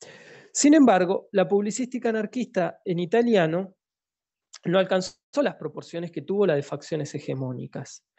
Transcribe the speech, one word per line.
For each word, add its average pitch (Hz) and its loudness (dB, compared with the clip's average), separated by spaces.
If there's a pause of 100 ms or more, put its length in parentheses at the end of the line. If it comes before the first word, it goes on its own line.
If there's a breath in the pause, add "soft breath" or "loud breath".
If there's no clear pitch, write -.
(520 loud breath)
Sin 294 4
embargo, 196 4
la 185 2
publicística 220 -2
anarquista 214 -4
en 175 -4
italiano 190 0 (880)
no 175 2
alcanzó 185 -2 (240)
las 185 -2
proporciones 165 -10
que 147 -10
tuvo 196 0
la 156 2
de 143 -2
facciones 151 -8
hegemónicas. 135 -10 (160)